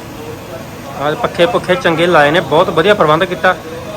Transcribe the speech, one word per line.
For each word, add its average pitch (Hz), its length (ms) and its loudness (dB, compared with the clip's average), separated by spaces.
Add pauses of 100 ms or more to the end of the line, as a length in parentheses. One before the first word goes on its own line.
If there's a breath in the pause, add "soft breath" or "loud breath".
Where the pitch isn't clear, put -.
(1000)
ਆਹ 147 140 -2
ਪੱਖੇ 170 320 0
ਪੁੱਖੇ 180 280 0
ਚੰਗੇ 170 320 0
ਲਾਏ 151 240 4
ਨੇ, 170 100 2
ਬਹੁਤ 165 300 2
ਵਧੀਆ 170 240 4
ਪ੍ਰਬੰਧ 160 300 4
ਕੀਤਾ। 180 320 0 (400)